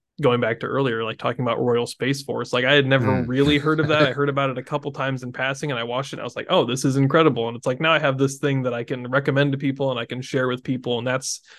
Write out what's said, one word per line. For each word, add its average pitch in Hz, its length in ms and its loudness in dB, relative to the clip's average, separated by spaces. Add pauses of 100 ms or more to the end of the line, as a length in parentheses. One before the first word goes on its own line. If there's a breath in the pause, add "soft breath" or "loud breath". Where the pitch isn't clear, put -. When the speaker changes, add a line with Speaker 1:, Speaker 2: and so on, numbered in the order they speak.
(220)
Speaker 1:
going 123 200 4
back 113 200 -2
to 131 60 -4
earlier, 123 360 0
like, 110 160 -6
talking 127 240 -4
about 117 160 0
Royal 120 280 2
Space 139 360 -4
Force, 120 300 -6
like, 123 120 2
I 139 80 4
had 139 140 6
never 131 260 4
Speaker 2:
Mm. - 120 0
Speaker 1:
really 143 340 2
heard 156 200 2
of 147 80 2
that. 151 180 4
I 127 80 0
Speaker 2:
<laughs> - 0 -
Speaker 1:
heard 143 160 0
about 139 200 0
it 127 80 -6
a 127 60 -6
couple 143 280 -6
times 135 320 -4
in 123 100 -10
passing, 135 380 -4
and 120 80 -2
I 117 40 -4
watched 127 300 -4
it, - 20 -8
and - 60 -10
I - 40 -8
was 123 100 -10
like, - 140 -8
"Oh, 165 160 4
this 131 200 -2
is 135 120 2
incredible." 139 500 4
And 117 100 -6
it's 131 100 -6
like, 127 140 -2
now 160 120 2
I 151 60 4
have 135 180 0
this 139 220 0
thing 139 240 0
that 123 100 -2
I 120 100 -4
can 123 280 -8
recommend 139 420 2
to 139 60 -2
people 135 320 -2
and 120 80 -4
I 117 60 -6
can 123 160 -8
share 131 260 -2
with 123 160 -2
people. 123 360 -2
And 120 80 -4
that's - 340 -4 (180 loud breath)